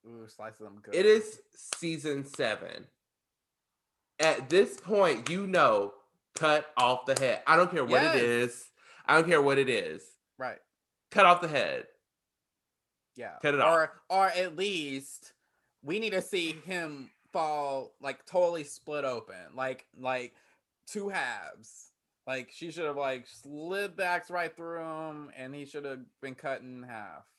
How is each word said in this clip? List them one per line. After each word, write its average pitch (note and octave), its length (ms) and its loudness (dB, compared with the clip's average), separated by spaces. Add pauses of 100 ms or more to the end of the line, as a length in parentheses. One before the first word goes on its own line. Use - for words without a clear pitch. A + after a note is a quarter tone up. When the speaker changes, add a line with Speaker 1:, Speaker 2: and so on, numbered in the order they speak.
Speaker 1:
Ooh, A2+ 200 -16
slices G#2+ 400 -16
him G2+ 140 -20
good. G#2+ 140 -10
Speaker 2:
It F#3+ 100 4
is G#3+ 340 4 (380)
season D3 480 -6
seven. G#2 640 -6 (1300)
At D3 300 2
this G3 300 4
point, E3 500 2
you F#3+ 180 -4
know, A#2+ 460 4 (420)
cut D3+ 300 2 (100)
off B2 300 2
the C3+ 120 0
head. C3 300 0
I D#3 80 8
don't F3 160 4
care D3 140 0
what - 160 4
Speaker 1:
Yes. G#3+ 140 2
Speaker 2:
it A#2+ 80 4
is. A#2+ 440 0 (380)
I - 100 4
don't E3 120 6
care D#3+ 140 6
what C#3 160 4
it C3 120 2
is. F2+ 340 -4 (340)
Speaker 1:
Right. B2 220 -10 (520)
Speaker 2:
Cut G3+ 140 8
off F3 160 10
the E3+ 60 -2
head. A2 380 -2 (1300)
Speaker 1:
Yeah. A2 260 -12
Speaker 2:
Cut D3 120 2
it C#3 80 2
Speaker 1:
Or, D#3+ 220 6
Speaker 2:
off. D#3 60 0 (200)
Speaker 1:
or F#3+ 180 4
at F3 300 -2
least D3+ 760 -6 (480)
we E3 180 -4
need A3 120 -4
to F#3+ 100 0
see F3 300 -4 (140)
him D#3 440 -8 (220)
fall, D3 680 -4
like, C3+ 240 -10
totally E3+ 400 0
split D3 400 -8
open, F#2+ 500 -8
like, C3 300 -6 (120)
like, B2+ 360 -6 (540)
two G#3 220 -8
halves. A#2 800 -8 (400)
Like, C3 260 -8
she E3+ 180 -14
should E3+ 140 -8
have, C#3+ 120 -4
like, C3 300 -4
slid E3+ 720 -10
the F#3+ 80 -2
axe F3 240 -4
right E3+ 260 -6
through E3 280 -10
him, D#3 520 -10
and C3 200 -12
he C#3+ 100 -12
should C#3+ 200 -12
have C3+ 140 -8 (220)
been C3 140 -10
cut C3+ 260 -8
in B2+ 220 -16
half. G#2 400 -16 (160)